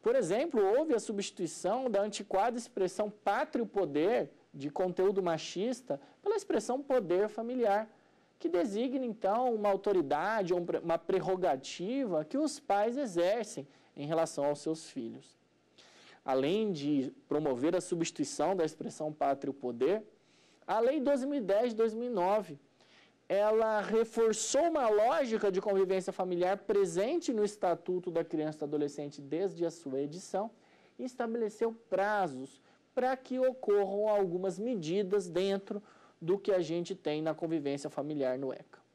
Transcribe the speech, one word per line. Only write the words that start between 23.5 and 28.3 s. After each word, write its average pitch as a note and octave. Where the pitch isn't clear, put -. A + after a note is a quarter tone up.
reforçou A3+
uma C#4
lógica A3
de F#3
convivência F#3+
familiar F#3
presente G3+
no G#3
Estatuto F3+
da E3
Criança D#3